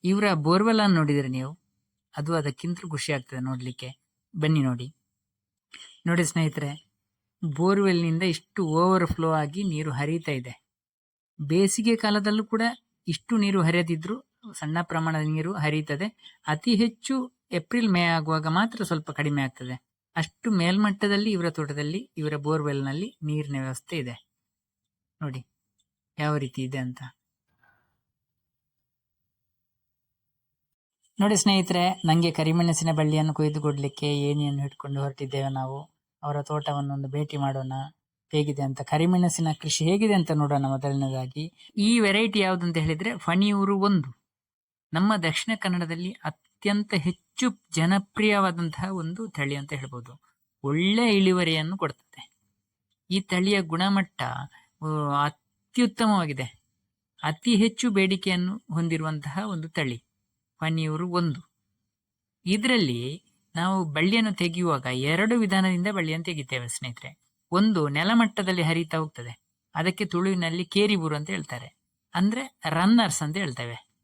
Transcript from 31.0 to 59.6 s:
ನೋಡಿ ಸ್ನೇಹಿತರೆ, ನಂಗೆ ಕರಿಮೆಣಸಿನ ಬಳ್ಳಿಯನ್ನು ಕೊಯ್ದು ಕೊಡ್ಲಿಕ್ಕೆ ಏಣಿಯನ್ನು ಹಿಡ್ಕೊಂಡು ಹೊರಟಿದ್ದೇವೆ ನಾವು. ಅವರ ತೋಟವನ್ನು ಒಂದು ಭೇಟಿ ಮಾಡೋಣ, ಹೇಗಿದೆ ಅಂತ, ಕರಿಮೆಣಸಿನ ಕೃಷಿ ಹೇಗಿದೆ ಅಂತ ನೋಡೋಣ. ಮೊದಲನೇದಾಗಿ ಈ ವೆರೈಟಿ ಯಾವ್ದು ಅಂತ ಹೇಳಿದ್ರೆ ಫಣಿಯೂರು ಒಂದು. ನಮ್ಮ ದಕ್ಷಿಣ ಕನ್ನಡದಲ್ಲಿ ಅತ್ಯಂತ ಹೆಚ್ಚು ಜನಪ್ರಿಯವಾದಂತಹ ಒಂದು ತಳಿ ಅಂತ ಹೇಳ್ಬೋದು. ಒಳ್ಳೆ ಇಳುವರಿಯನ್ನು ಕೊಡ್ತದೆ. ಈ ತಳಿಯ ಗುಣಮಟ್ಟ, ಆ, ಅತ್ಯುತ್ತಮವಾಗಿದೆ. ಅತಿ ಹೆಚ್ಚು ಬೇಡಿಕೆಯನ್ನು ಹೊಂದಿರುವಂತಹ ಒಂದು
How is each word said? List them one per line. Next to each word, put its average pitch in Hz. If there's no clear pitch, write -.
ನೋಡಿ 208
ಸ್ನೇಹಿತರೆ, 185
ನಂಗೆ 170
ಕರಿಮೆಣಸಿನ 165
ಬಳ್ಳಿಯನ್ನು 156
ಕೊಯ್ದು 151
ಕೊಡ್ಲಿಕ್ಕೆ 143
ಏಣಿಯನ್ನು 143
ಹಿಡ್ಕೊಂಡು 139
ಹೊರಟಿದ್ದೇವೆ 139
ನಾವು. 135
ಅವರ 147
ತೋಟವನ್ನು 143
ಒಂದು 139
ಭೇಟಿ 147
ಮಾಡೋಣ, 135
ಹೇಗಿದೆ 147
ಅಂತ, 135
ಕರಿಮೆಣಸಿನ 170
ಕೃಷಿ 156
ಹೇಗಿದೆ 202
ಅಂತ 170
ನೋಡೋಣ. 143
ಮೊದಲನೇದಾಗಿ 135
ಈ 220
ವೆರೈಟಿ 208
ಯಾವ್ದು 185
ಅಂತ 170
ಹೇಳಿದ್ರೆ 165
ಫಣಿಯೂರು 196
ಒಂದು. 190
ನಮ್ಮ 196
ದಕ್ಷಿಣ 165
ಕನ್ನಡದಲ್ಲಿ 175
ಅತ್ಯಂತ -
ಹೆಚ್ಚು 180
ಜನಪ್ರಿಯವಾದಂತಹ 185
ಒಂದು 180
ತಳಿ 143
ಅಂತ 143
ಹೇಳ್ಬೋದು. 131
ಒಳ್ಳೆ 196
ಇಳುವರಿಯನ್ನು 180
ಕೊಡ್ತದೆ. -
ಈ 190
ತಳಿಯ 190
ಗುಣಮಟ್ಟ, 180
ಆ, 156
ಅತ್ಯುತ್ತಮವಾಗಿದೆ. 175
ಅತಿ 156
ಹೆಚ್ಚು 226
ಬೇಡಿಕೆಯನ್ನು 190
ಹೊಂದಿರುವಂತಹ 156
ಒಂದು 165